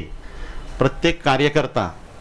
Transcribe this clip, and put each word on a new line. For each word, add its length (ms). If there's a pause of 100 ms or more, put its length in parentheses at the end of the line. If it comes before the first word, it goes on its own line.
(800)
प्रत्येक 440
कार्यकर्ता, 640 (340)